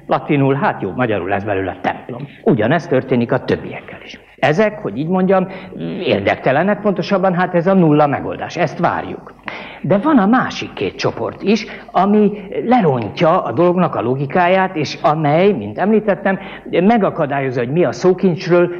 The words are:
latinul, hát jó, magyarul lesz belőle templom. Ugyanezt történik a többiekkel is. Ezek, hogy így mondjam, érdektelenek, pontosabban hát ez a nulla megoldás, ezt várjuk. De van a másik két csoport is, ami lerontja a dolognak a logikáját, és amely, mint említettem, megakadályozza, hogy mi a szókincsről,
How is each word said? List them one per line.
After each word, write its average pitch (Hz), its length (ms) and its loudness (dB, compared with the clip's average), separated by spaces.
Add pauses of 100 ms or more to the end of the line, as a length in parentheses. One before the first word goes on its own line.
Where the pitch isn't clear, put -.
latinul, 143 460 2
hát 165 280 -2
jó, 98 140 -4
magyarul 107 340 -2
lesz 98 140 -2
belőle 95 380 -4
templom. - 460 -8 (160)
Ugyanezt 151 460 2
történik 120 420 0
a 127 120 0
többiekkel - 600 -6
is. - 160 -20 (200)
Ezek, 208 420 0
hogy 104 160 -6
így 151 100 -4
mondjam, 185 400 2 (560)
érdektelenek, 131 760 0
pontosabban 190 520 0
hát 175 220 -2
ez 170 120 0
a 196 60 4
nulla 151 340 6
megoldás, 95 500 -6
ezt 143 220 -2
várjuk. 92 540 -4 (480)
De 170 160 2
van 285 200 2
a 190 80 4
másik 214 480 0
két 92 220 -4
csoport 104 460 -6
is, 214 240 0 (260)
ami 202 400 4 (340)
lerontja 160 800 2
a - 80 -6
dolognak 175 440 2
a 107 60 -2
logikáját, 175 720 0
és 151 260 -4
amely, 160 500 2
mint 107 260 -4
említettem, 196 640 0 (300)
megakadályozza, 151 880 0
hogy 120 120 -2
mi 170 120 2
a 127 80 2
szókincsről, 175 880 2